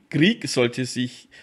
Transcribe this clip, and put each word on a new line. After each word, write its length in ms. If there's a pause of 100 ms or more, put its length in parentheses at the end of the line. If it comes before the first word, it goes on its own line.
(100)
Krieg, 380
sollte 380
sich, 420 (160)